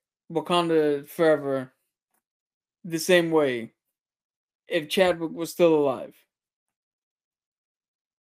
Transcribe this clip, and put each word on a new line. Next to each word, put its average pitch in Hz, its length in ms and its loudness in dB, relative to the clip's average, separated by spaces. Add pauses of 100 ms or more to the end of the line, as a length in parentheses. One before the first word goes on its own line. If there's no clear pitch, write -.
(320)
Wakanda 160 760 0
Forever 139 680 0 (1120)
the 165 140 -6
same 170 320 2
way 131 420 0 (920)
if 160 200 -4
Chadwick 170 460 0
was 165 180 -10
still 170 240 4
alive. 131 400 -2 (2250)